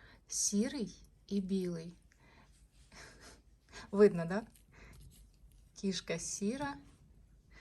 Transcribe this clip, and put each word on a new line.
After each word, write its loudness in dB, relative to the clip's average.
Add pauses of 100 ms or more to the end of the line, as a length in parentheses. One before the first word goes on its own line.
(260)
сірий 0 (240)
і -2
білий. -2 (2000)
Видно, 8
да? 0 (1300)
Кішка -2
сіра, -4 (880)